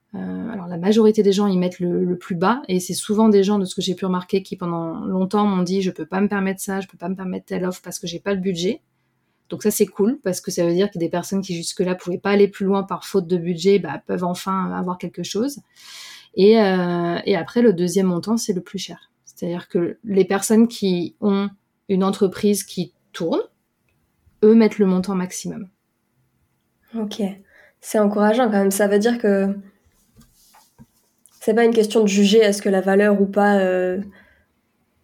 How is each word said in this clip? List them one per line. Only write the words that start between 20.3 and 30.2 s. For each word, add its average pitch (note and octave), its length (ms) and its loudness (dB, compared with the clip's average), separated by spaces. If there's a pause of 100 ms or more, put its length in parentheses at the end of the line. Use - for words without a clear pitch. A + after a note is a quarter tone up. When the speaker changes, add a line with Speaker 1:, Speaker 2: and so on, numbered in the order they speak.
Speaker 1:
qui F3+ 520 -2
ont G3+ 300 0 (400)
une F#3+ 140 2
entreprise G3 600 0
qui - 300 -10 (180)
tourne, G3+ 300 -4 (1000)
eux A3 120 8
mettent G#3+ 240 4
le G3+ 60 4
montant F#3 300 0
maximum. F3+ 520 -8 (1300)
Speaker 2:
Ok. G#3 240 -8 (580)
C'est - 200 -2
encourageant G#3 460 2
quand G#3 120 0
même. G3 140 2
Ça G3+ 160 0
veut G3+ 120 2
dire A#3 180 0
que G3 380 0 (1800)